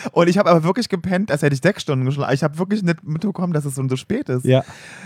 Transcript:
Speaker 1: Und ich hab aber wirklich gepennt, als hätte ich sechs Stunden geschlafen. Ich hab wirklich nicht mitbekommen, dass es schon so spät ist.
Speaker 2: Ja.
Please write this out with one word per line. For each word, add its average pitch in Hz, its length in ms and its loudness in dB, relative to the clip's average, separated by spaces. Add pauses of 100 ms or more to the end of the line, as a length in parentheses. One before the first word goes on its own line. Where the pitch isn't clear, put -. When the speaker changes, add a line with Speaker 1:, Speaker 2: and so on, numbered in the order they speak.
(120)
Speaker 1:
Und 170 180 4
ich 180 80 2
hab 208 80 4
aber 165 180 6
wirklich 190 260 0
gepennt, 190 420 -2
als 147 100 0
hätte 143 140 2
ich 131 60 -4
sechs 196 200 0
Stunden 131 240 -2
geschlafen. 139 300 0
Ich 139 80 -2
hab 151 160 -2
wirklich 190 240 -2
nicht 170 200 -2
mitbekommen, 180 480 -4
dass 147 140 -2
es 139 80 -6
schon 131 160 -4
so 131 60 -2
spät 214 340 -6
ist. 127 160 -2
Speaker 2:
Ja. 131 180 6 (420)